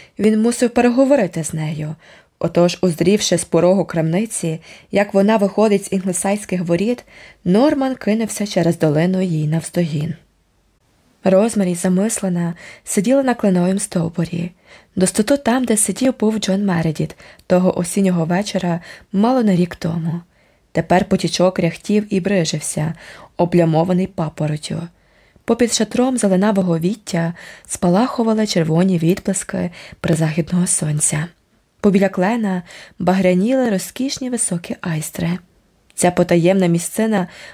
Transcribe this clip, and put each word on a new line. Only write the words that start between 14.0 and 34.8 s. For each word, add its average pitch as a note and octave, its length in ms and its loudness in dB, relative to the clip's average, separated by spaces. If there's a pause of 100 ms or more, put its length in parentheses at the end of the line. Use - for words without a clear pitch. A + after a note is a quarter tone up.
достоту G#3+ 400 2
там, B3+ 280 0
де A#3 120 0
сидів B3 440 0
був A3 180 0
Джон G3 260 -2
Мередіт E3 520 -2 (300)
того F#3 320 2
осіннього F3+ 460 0
вечора F3 560 -2 (320)
мало A#3 300 2
не G3+ 140 2
рік F3 200 0
тому. E3 440 -4 (520)
Тепер F3 320 0
потічок F#3 540 0
ряхтів G#3 560 -2
і F#3+ 60 0
брижився, E3 720 -2 (420)
облямований F3 720 2
папоротю. D#3 760 -6 (600)
Попід A3+ 280 2
шатром B3 440 0
зеленавого F#3+ 640 2
віття E3+ 560 -2 (320)
спалахували A3 800 0
червоні E3+ 520 2
відблиски F3+ 720 -2 (300)
призахідного D#3+ 640 0
сонця. D#3 600 -2 (540)
Побіля G3 280 4
клена F#3+ 540 -2 (360)
багряніли F#3+ 720 2
розкішні B3+ 600 -6
високі F#3 500 -4